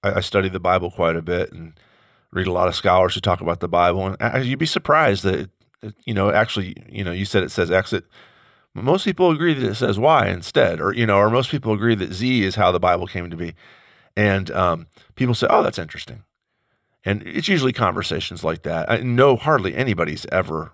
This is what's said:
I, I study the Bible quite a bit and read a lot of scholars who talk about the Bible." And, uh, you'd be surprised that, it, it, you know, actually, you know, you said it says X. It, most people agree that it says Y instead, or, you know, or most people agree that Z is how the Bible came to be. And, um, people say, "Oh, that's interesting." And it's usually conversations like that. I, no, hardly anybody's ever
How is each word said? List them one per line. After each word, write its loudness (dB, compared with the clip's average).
I, 0
I 0
study -2
the -6
Bible 0
quite 0
a -4
bit -4
and -18
read -4
a -2
lot 2
of -2
scholars 4
who -8
talk 0
about -4
the -6
Bible." 2
And, -6
uh, -2
you'd -4
be -2
surprised 2
that, 0
it, -6
it, -16
you -6
know, 0
actually, 0
you -10
know, -6
you -4
said 0
it -4
says -2
X. 0
It, -4
most 0
people 2
agree 0
that -2
it -4
says -2
Y 2
instead, 0
or, -2
you 0
know, 4
or 4
most 0
people -2
agree 2
that -6
Z 0
is -2
how 2
the 0
Bible 0
came -10
to -12
be. -8
And, 2
um, 0
people 0
say, -2
"Oh, 6
that's -2
interesting." -14
And -4
it's -6
usually 2
conversations 0
like 0
that. -4
I, 2
no, 6
hardly 0
anybody's -2
ever -2